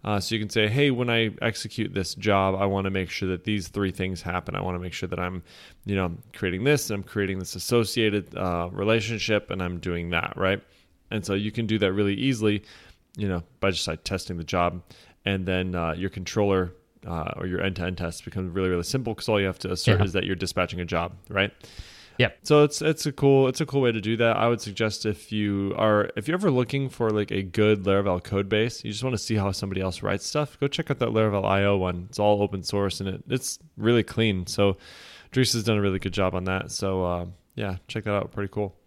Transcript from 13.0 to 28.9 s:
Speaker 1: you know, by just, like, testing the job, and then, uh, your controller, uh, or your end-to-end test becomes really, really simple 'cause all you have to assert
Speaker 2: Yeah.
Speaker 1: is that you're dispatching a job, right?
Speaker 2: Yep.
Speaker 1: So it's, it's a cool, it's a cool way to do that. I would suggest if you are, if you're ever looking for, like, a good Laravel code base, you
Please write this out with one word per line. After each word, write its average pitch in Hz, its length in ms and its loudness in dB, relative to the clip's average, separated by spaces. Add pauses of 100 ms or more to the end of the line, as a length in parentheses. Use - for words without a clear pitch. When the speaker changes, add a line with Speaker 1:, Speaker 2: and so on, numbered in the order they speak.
Speaker 1:
you 104 100 -2
know, 87 160 -2 (160)
by 98 120 2
just, - 160 -4
like, 80 180 -8
testing 90 320 -4
the 82 80 -6
job, 87 360 0 (440)
and 98 200 0
then, 92 300 0
uh, 82 220 0
your 92 140 -4
controller, 92 600 0 (340)
uh, 85 300 -6
or 87 120 -6
your 90 140 -2
end-to-end 90 360 -2
test 85 260 -6
becomes 92 300 -6
really, 95 160 0
really 87 140 0
simple 117 320 -2
'cause - 120 -8
all 107 120 2
you 98 80 2
have 92 120 -4
to 95 120 -6
assert 92 280 2
Speaker 2:
Yeah. 95 60 4
Speaker 1:
is 87 80 -2
that 95 120 0
you're 92 100 0
dispatching 90 440 -2
a 87 60 -4
job, 85 280 -2 (160)
right? 95 220 0 (680)
Speaker 2:
Yep. - 220 2
Speaker 1:
So 147 220 8
it's, 147 180 0
it's 156 240 0
a 151 60 -2
cool, 135 360 6
it's 127 140 -2
a - 40 0
cool 139 160 0
way 120 100 4
to 110 100 -2
do 110 160 0
that. 113 200 4
I 110 120 4
would 117 100 2
suggest 107 460 -2
if - 260 -4
you 101 460 0
are, 107 380 4
if 107 120 -4
you're 156 80 0
ever 190 140 2
looking 131 400 0
for, 113 220 -2
like, 104 200 0
a 98 120 -2
good 104 400 4
Laravel 98 400 2
code 98 260 -2
base, 110 340 0
you 110 80 -6